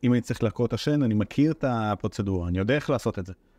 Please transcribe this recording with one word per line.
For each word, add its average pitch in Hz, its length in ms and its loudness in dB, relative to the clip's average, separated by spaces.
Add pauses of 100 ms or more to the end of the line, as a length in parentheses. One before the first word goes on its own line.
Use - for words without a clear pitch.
אם 120 80 4
אני 123 80 4
צריך - 220 -4
להכות 113 300 0
השן, 147 300 0
אני 110 120 2
מכיר 135 380 2
את 151 160 -4
הפרוצדורה, 104 800 -2
אני 90 100 0
יודע 107 160 2
איך 147 160 -2
לעשות 117 280 0
את 92 80 -8
זה. 95 60 -14 (260)